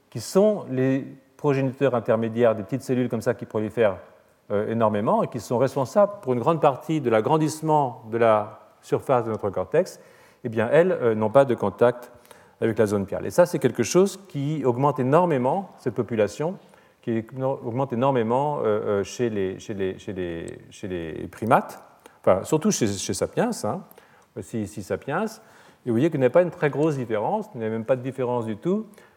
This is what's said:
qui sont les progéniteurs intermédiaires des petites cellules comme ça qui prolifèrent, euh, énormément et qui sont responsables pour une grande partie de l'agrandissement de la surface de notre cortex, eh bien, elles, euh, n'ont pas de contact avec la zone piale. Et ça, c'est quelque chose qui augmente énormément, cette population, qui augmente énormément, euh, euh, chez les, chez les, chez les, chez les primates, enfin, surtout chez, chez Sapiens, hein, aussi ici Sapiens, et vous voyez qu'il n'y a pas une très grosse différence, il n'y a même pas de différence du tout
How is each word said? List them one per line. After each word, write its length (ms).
qui 80
sont 500
les 380
progéniteurs 600
intermédiaires 600
des 60
petites 220
cellules 260
comme 120
ça 120
qui 120
prolifèrent, 520
euh, 180
énormément 540
et 40
qui 120
sont 180
responsables 640
pour 120
une 60
grande 220
partie 400
de 80
l'agrandissement 1000
de 60
la 420
surface 460
de 60
notre 180
cortex, 500
eh 60
bien, 220
elles, 200
euh, 240
n'ont 140
pas 160
de 100
contact 560
avec 160
la 80
zone 200
piale. 200
Et 40
ça, 160
c'est 140
quelque 240
chose 440
qui 380
augmente 340
énormément, 800
cette 180
population, 640
qui 240
augmente 500
énormément, 680
euh, 40
euh, 400
chez 260
les, 300
chez 140
les, 260
chez 140
les, 460
chez 200
les 400
primates, 520
enfin, 220
surtout 280
chez, 160
chez 260
Sapiens, 380
hein, 180
aussi 240
ici 220
Sapiens, 420
et 640
vous 20
voyez 180
qu'il 100
n'y 60
a 40
pas 120
une 100
très 180
grosse 260
différence, 600
il 40
n'y 60
a 40
même 160
pas 100
de 60
différence 440
du 100
tout 320